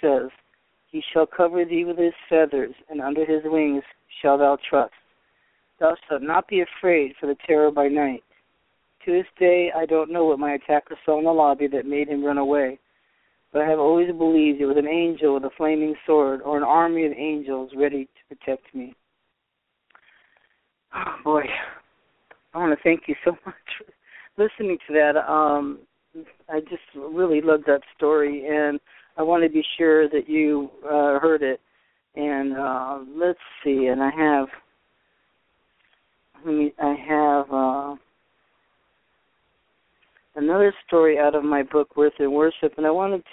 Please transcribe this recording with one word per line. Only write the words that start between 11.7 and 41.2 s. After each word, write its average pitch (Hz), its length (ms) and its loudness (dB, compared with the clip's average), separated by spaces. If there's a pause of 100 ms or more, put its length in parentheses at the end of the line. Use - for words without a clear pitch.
made 143 220 -4
him 143 140 -4
run 143 140 -2
away, 139 420 0 (720)
but 151 120 0
I 151 40 -2
have 156 120 2
always 170 340 2
believed 160 480 2
it 143 60 0
was 139 100 0
an 147 100 2
angel 156 460 0
with 139 140 -2
a - 100 -10
flaming 156 480 -2
sword 135 380 2
or 143 160 -4
an 147 40 -2
army 165 440 2
of 143 80 -4
angels 135 600 -6
ready 139 300 -2
to - 320 -20
protect - 380 -10
me. 131 200 -14 (2000)
Oh, - 300 -10
boy. 151 240 -2 (1040)
I 165 60 -12
wanna 160 240 0
thank 165 260 0
you 147 60 -6 (100)
so 175 60 0
<laughs> - 160 -8
much 185 80 -16 (240)
for - 80 -20 (500)
listening 208 400 -2 (100)
to 151 60 -8
that. 147 240 4
Um, 147 640 0 (720)
I 156 100 -4
just 160 220 -10 (120)
really 156 460 -2
loved 156 280 2
that 139 140 2 (140)
story, 147 500 0
and 147 320 -2 (380)
I 160 60 -6
wanna 165 260 2
be 156 160 -2 (140)
sure 156 300 4
that 151 200 -2
you, 151 420 0 (140)
uh, 147 360 0
heard 156 220 2
it. 131 160 -2 (580)
And, 139 380 -4
uh, 131 440 -6 (160)
let's 175 260 -2 (240)
see, 135 220 0
and 127 160 0
I 135 80 0
have, 147 380 0 (2000)
let 160 100 -2
me, 147 240 0
I 143 160 -2
have, 143 580 0
uh, 135 440 -2 (2500)
another 185 360 2 (140)
story 160 320 4
out 147 160 2